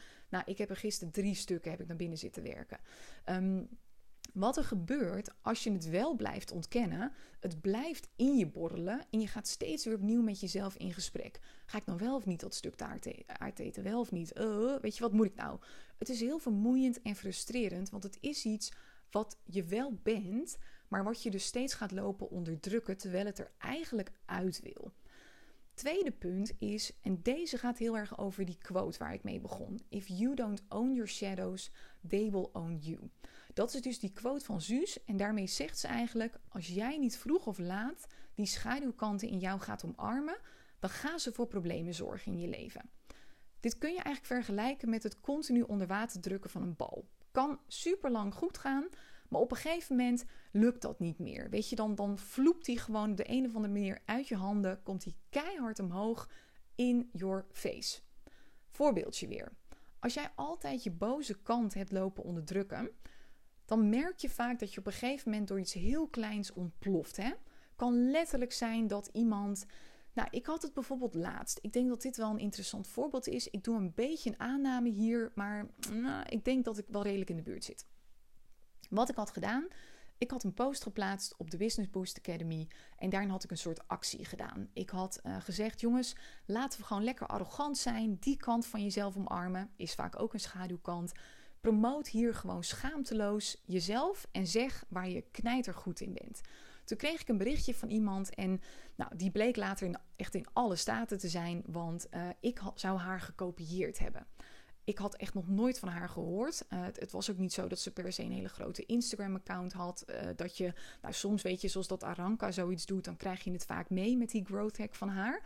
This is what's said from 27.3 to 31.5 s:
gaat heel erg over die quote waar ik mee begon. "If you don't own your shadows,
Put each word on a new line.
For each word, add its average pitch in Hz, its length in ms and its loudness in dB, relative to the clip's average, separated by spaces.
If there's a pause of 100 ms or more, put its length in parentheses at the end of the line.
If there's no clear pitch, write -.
gaat 240 200 0
heel 226 200 2
erg 208 200 -4
over 190 280 -2
die 175 120 -4
quote 185 420 -2
waar - 140 -4
ik - 100 -6
mee - 160 -4
begon. 196 400 -6 (100)
"If 190 180 -4
you 220 280 2
don't 208 340 -2
own 247 240 2
your 240 140 0
shadows, 185 640 -2 (360)